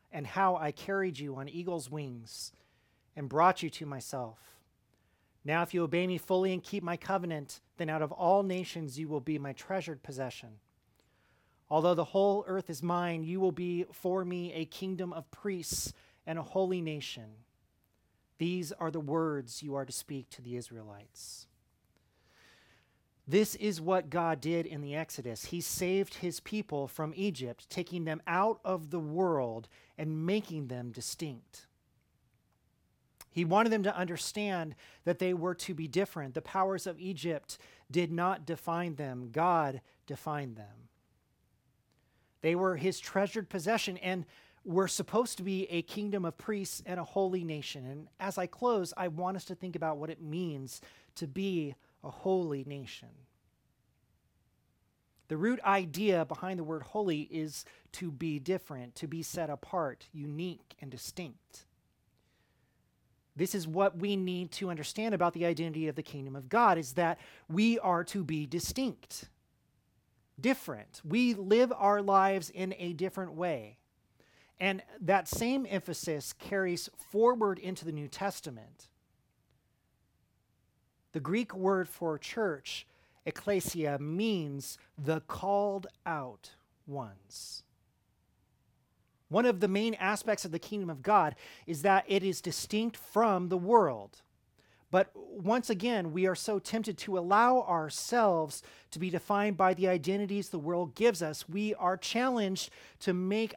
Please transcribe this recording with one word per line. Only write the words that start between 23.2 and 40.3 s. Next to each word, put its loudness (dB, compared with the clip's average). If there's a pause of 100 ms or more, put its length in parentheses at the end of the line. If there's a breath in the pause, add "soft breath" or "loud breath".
This 4
is -2
what 2
God 0
did 0
in -8
the -6
Exodus. -8
He -6
saved 0
his -6
people -4
from -6
Egypt, -6
taking -6
them -2
out 2
of -4
the -4
world 0 (280 soft breath)
and -2
making -2
them -8
distinct. -10 (1700)
He 2
wanted 6
them 4
to 2
understand -4 (300 loud breath)
that 0
they 2
were 0
to -8
be -4
different. -2
The -4
powers 0
of -6
Egypt -4 (320 loud breath)
did 2
not 0
define -4
them. -6
God 4 (280 soft breath)
defined -6